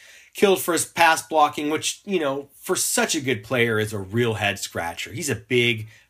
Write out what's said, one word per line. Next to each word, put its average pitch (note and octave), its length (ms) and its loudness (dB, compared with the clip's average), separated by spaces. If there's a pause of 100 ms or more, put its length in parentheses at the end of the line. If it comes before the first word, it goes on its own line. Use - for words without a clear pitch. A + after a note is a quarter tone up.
(320)
killed F#3+ 280 4
for F3 120 -2
his D3 140 0
pass D#3+ 400 2
blocking, D3+ 420 2
which, - 380 -4
you F#3+ 120 0
know, C#3 360 -2
for - 200 -4
such - 400 0
a D#3 60 -2
good B2 240 -2
player A#2 340 2
is G#2+ 140 -2
a G#2+ 60 -6
real A2 360 0
head G2+ 240 -2
scratcher. - 540 -8
He's D3+ 160 -8
a B2+ 60 -2
big A#2+ 540 0 (220)